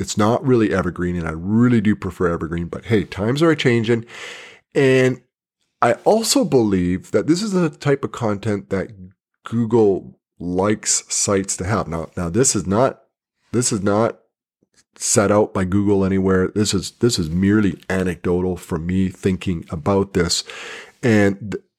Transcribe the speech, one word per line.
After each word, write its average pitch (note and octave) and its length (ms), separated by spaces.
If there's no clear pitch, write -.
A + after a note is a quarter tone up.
it's - 160
not G#2+ 260
really A#2+ 300
evergreen, F2+ 440
and E2 120
I D#2 40
really A2 500
do G#2 120
prefer F2+ 380
evergreen, E2+ 360
but - 180
hey, G#2 180
times A#2+ 380
are E3+ 80
a-changing. A#2 560
And C3 460
I A#2+ 100
also A3 420
believe F#2+ 640
that G2+ 160
this F3 160
is G#3+ 100
the F3+ 160
type C#3+ 360
of A2 80
content G#2 580
that F#2 180
Google A2 680
likes F#2 680
sites G2 480
to F#2+ 80
have. F#2 240
Now, E2 260
now F2 140
this A2 260
is F2 120
not, G#2+ 380
this A#2+ 200
is G2+ 100
not G#2 360
set - 360
out G#2 240
by G2 100
Google G2 400
anywhere. F#2+ 440
This G#2 260
is, F2 160
this - 280
is D#2+ 120
merely G2 580
anecdotal F#2 680
from E2+ 280
me F#2 220
thinking F2+ 640
about G2 420
this. E2+ 320
And G#2 500
th-, - 120